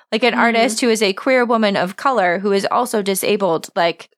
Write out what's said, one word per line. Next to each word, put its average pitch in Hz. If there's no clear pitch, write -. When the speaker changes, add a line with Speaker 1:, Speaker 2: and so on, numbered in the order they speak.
Speaker 1:
like 220
an 233
Speaker 2:
Mm-hmm. -
Speaker 1:
artist 226
who 254
is 220
a 196
queer 254
woman 220
of 180
color 185
who 196
is 196
also 226
disabled. 190
Like, 170